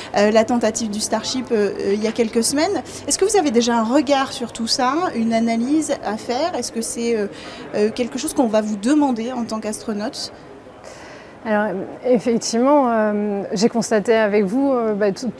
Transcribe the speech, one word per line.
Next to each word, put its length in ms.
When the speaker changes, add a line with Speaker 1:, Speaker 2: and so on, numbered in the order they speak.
Speaker 1:
euh, 120
la 140
tentative 460
du 100
Starship, 520
euh, 280
euh, 140
il 100
y 40
a 40
quelques 320
semaines. 400
Est-ce 100
que 60
vous 140
avez 140
déjà 260
un 60
regard 500
sur 180
tout 160
ça, 280
une 180
analyse 640
à 120
faire ? 380
Est-ce 180
que 80
c'est, 340
euh, 120
euh, 140
quelque 300
chose 140
qu'on 140
va 120
vous 160
demander 560
en 140
tant 160
qu'astronaute ? 720
Speaker 2:
Alors, 300
effectivement, 840
euh, 640
j'ai 160
constaté 480
avec 300
vous, 260
euh, 220
bah, 180
tout, 180